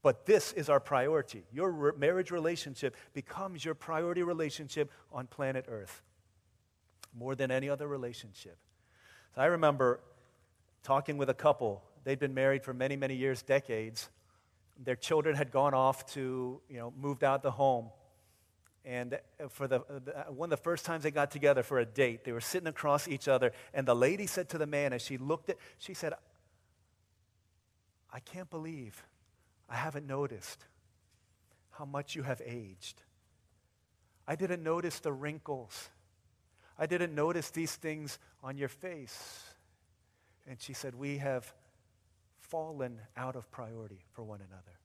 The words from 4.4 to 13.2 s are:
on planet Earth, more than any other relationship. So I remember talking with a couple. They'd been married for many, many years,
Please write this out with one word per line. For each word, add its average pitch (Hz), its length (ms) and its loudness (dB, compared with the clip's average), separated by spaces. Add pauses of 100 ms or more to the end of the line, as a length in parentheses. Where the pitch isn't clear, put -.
on 127 140 -6
planet 131 420 -2
Earth, 104 340 -10 (1120)
more 123 180 -4
than 131 160 0
any 135 180 2
other 143 180 -2
relationship. 120 720 -8 (760)
So 127 80 2
I 143 40 8
remember 143 540 6 (840)
talking 143 360 2
with 135 100 2
a 131 60 2
couple. 123 480 2 (220)
They'd 135 140 0
been 135 140 0
married 135 320 4
for 131 80 -8
many, 131 240 0
many 135 180 -2
years, 127 280 0